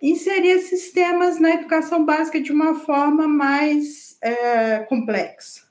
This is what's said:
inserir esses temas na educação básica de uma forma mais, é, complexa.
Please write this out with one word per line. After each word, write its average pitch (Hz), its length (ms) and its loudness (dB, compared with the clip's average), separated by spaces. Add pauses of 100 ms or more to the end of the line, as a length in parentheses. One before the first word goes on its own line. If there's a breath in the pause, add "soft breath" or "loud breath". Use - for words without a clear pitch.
inserir 349 460 2
esses 359 420 0
temas 349 480 2
na 320 120 4
educação 320 540 0
básica 311 360 0
de 269 100 -6
uma 311 240 2
forma 302 540 0
mais, 294 920 -2
é, 233 600 0
complexa. 214 920 -6